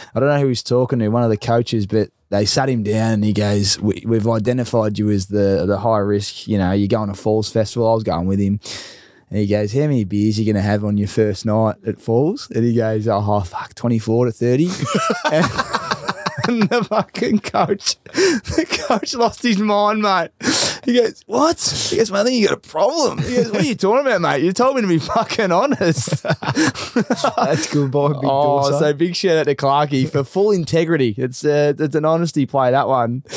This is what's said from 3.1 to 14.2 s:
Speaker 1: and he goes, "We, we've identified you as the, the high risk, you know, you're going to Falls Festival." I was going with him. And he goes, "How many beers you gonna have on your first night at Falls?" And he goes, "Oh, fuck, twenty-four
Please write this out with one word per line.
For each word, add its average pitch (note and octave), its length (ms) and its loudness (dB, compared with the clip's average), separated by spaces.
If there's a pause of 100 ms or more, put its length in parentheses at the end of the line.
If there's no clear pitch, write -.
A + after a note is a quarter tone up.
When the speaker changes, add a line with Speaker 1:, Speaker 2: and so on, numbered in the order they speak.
Speaker 1:
and G#2 100 2
he G#2+ 80 2
goes, G2+ 480 0
"We, G#2 260 0
we've A2+ 220 0
identified A2+ 720 0
you G#2 120 2
as G2 160 0
the, G2 400 2
the G2 120 2
high A2 200 0
risk, G2+ 480 -2
you G#2+ 120 0
know, F#2 140 2
you're G2+ 160 2
going A2 200 0
to G2+ 60 -6
Falls G#2+ 360 -2
Festival." A2+ 400 0
I A2+ 40 4
was A2 100 -2
going F2 220 -2
with G2 140 0
him. G2+ 200 0 (720)
And G#2 100 -4
he G#2 60 0
goes, G#2 260 0
"How C3+ 80 0
many C#3+ 240 2
beers G#2 360 0
you G#2+ 100 0
gonna G2+ 140 2
have G#2 200 0
on G#2 120 0
your G2+ 120 0
first G#2+ 360 0
night A2 320 2 (100)
at G#2+ 140 -4
Falls?" C#3+ 540 0
And A#2 100 0
he A#2+ 100 2
goes, A2 340 0
"Oh, G#2 320 2
fuck, - 340 -8
twenty-four A#2 520 0